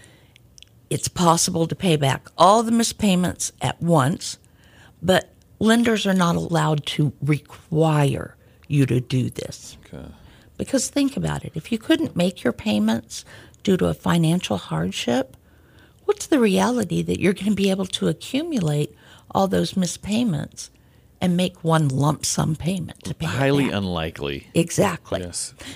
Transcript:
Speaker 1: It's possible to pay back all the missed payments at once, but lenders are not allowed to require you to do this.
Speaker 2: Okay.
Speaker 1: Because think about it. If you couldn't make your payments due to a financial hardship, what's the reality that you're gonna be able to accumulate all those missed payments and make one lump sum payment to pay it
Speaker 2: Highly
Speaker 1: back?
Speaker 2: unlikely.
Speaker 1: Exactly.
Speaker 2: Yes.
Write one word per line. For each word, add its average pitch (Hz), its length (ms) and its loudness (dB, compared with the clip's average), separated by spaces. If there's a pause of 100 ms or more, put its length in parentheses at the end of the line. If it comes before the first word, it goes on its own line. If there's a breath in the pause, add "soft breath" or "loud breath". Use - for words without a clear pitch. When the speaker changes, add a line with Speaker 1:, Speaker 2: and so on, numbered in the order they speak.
(920 soft breath)
Speaker 1:
It's - 180 -4
possible 165 580 2
to 160 80 -6
pay 165 220 2
back 135 320 0 (100)
all 202 240 8
the 226 100 0
missed 233 260 0
payments 180 640 0
at - 220 -4
once, 151 560 2 (640 soft breath)
but 180 280 2 (280)
lenders 220 480 2
are 190 80 2
not 170 220 2
allowed 156 500 0
to - 340 0
require 147 1160 -2 (320 soft breath)
you 143 180 4
to 127 140 2
do 123 280 -2
this. - 480 -12 (100)
Speaker 2:
Okay. - 200 -16 (500 soft breath)
Speaker 1:
Because - 320 -4
think 277 280 -2
about 151 280 -4
it. - 100 -12
If - 160 -10
you 226 80 -2
couldn't 320 380 -2
make 180 260 -2
your 240 100 0
payments 214 720 -4 (380 loud breath)
due 190 140 2
to 175 100 0
a 160 80 0
financial 170 600 0
hardship, 190 800 -4 (680 soft breath)
what's - 220 -2
the 285 140 2
reality 190 640 2
that 175 180 -4
you're 185 140 2
gonna 196 200 -2
be 196 160 0
able 190 160 -2
to 185 220 -4
accumulate 170 840 -4 (360 loud breath)
all 196 160 2
those 180 300 -2
missed 180 260 -2
payments 202 680 -4 (500 soft breath)
and 180 160 2
make 180 260 -2
one 160 260 2
lump 139 360 0
sum - 320 -2
payment 175 480 -6
to - 100 -8
pay 160 120 -8
it 165 40 -4
Speaker 2:
Highly 135 360 2
Speaker 1:
back? 78 80 -2
Speaker 2:
unlikely. 80 800 -4
Speaker 1:
Exactly. 151 640 -2
Speaker 2:
Yes. - 320 -10 (240 loud breath)